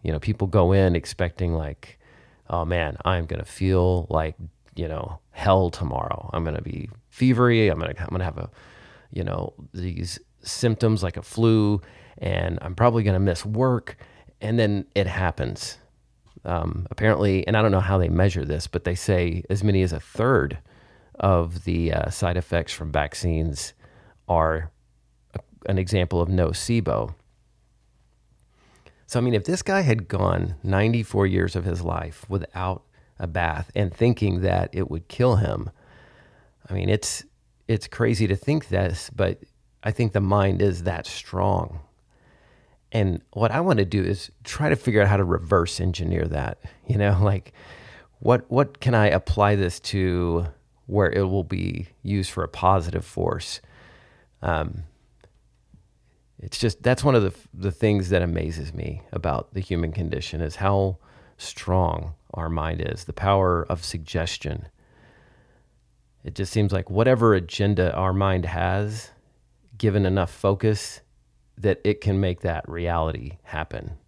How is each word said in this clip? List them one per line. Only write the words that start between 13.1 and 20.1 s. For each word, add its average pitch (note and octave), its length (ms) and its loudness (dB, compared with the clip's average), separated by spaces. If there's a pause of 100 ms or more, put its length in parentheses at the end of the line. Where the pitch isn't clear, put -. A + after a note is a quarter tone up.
miss F#2+ 260 0
work." A#2+ 520 0 (420)
And A2 180 -2
then G#2 280 2 (100)
it G2 120 2
happens. E2+ 720 -4 (640)
Um, E2 460 -4
apparently, G2 540 2
and G#2+ 120 2
I G#2+ 40 4
don't A2 100 4
know F#2+ 100 4
how F#2+ 160 2
they F2 100 4
measure F2 380 2
this, D2+ 220 -4
but - 180 -6
they F2+ 100 -2
say F2 540 0
as G2 160 -2
many F#2+ 160 4
as F2+ 100 2
a D2+ 80 -6
third G#2+ 600 0 (600)